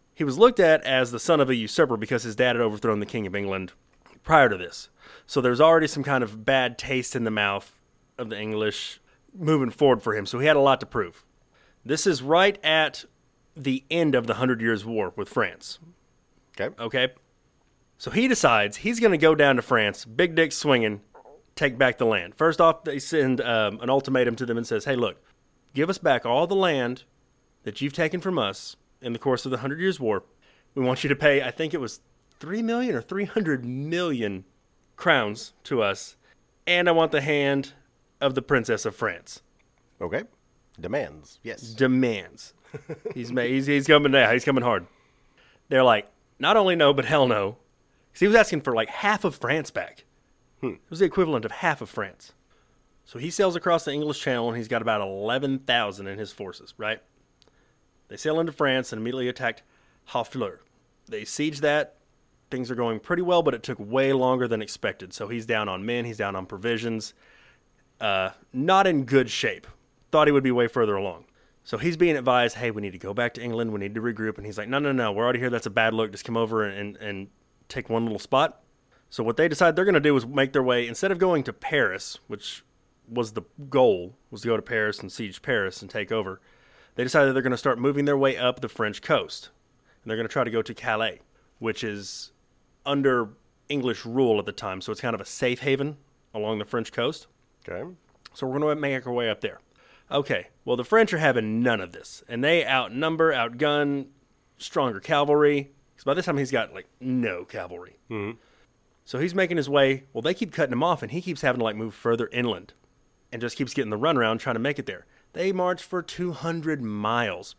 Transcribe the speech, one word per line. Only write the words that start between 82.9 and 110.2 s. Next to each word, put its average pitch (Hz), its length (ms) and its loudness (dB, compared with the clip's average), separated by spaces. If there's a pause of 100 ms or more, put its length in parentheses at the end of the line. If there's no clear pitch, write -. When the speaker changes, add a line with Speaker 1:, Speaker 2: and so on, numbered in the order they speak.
Speaker 1:
was 113 240 -4
the 107 100 -8 (280)
goal, 107 460 2 (140)
was 107 120 -14
to 117 60 -4
go 113 80 2
to 104 60 -4
Paris 107 380 -2
and - 120 -14
siege 101 300 -10
Paris 104 400 -2
and 95 80 -16
take 104 200 -6
over, 95 300 -4 (560)
they 123 80 -2
decided 135 300 4
they're 131 80 2
gonna 127 140 0
start 123 220 0
moving 143 280 0
their 143 120 2
way 135 180 2
up 123 240 -2
the 117 80 -6
French 107 320 -4
coast. - 500 -2 (520)
And 110 80 -12
they're 110 60 -2
gonna 110 120 -4
try 135 160 -2
to 117 60 -4
go 113 120 -2
to 110 120 -8
Calais, 110 460 -4 (400)
which 113 240 -4
is 101 480 -10 (520)
under 135 440 2 (400)
English 127 360 -4
rule 120 360 2
at 95 60 -6
the 101 60 -10
time. 95 280 -8
So 104 100 -10
it's 107 100 -6
kind 123 140 -4
of 101 60 -8
a 98 60 -12
safe 123 340 -4
haven 139 360 -2 (380)
along 107 240 -4
the 104 60 -6
French 117 280 -6
coast. 127 360 -6 (400)
Speaker 2:
Okay. 98 200 -10 (460)
Speaker 1:
So 135 140 -8
we're 131 100 -4
gonna 151 160 2
make 139 320 -4
our 123 60 -6
way 120 180 -2
up 104 100 -4
there. - 200 -8 (500)
Okay, 139 380 -2 (180)
well, 123 100 0
the 123 80 -4
French 220 300 4
are 160 40 0
having 117 440 2
none 120 180 2
of 87 120 -10
this. - 360 -20
And 120 160 -6
they 156 220 2
outnumber, 139 640 0
outgun, 139 760 0 (520)
stronger 123 420 -4
cavalry. 147 680 4 (260)
'Cause - 80 -20
by 139 100 0
this 170 120 -2
time, 160 100 -2
he's 135 140 -2
got, 113 240 -2
like, 95 120 -16 (140)
no 120 460 -2
cavalry. 87 500 -12 (140)
Speaker 2:
Mm-hmm. 110 260 -6 (720)
Speaker 1:
So - 140 -8
he's 175 140 -2
making 180 220 0
his 139 140 -2
way. 135 420 4
Well, - 80 -6